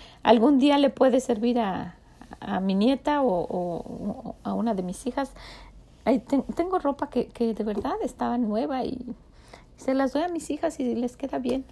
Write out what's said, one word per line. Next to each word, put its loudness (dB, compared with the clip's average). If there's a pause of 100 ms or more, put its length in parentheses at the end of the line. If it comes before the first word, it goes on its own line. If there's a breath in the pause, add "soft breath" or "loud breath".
(240 loud breath)
algún 8
día 6
le 4
puede 4
servir 0
a, -4 (440)
a -4
mi 0
nieta 2
o, 4
o, -2
o -8
a -4
una 0
de -4
mis -8
hijas. -4 (720 loud breath)
Ay, 2
ten-, 0
tengo -2
ropa -4
que, -2
que -2
de -4
verdad -4
estaba -4
nueva -2
y -8 (640 soft breath)
se -2
las 2
doy 0
a 0
mis -6
hijas -4
y 0
les -4
queda -6
bien, -2